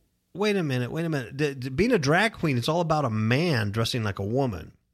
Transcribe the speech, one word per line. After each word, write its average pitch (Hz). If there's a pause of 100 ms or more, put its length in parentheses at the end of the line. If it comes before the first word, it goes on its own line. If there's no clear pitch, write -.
(340)
wait 208
a 185
minute, 127
wait 160
a 165
minute. 135
The, 143
the, 131
being 185
a 220
drag 165
queen, 147
it's 117
all 165
about 156
a 120
man 113
dressing 113
like 101
a 98
woman, 110 (220)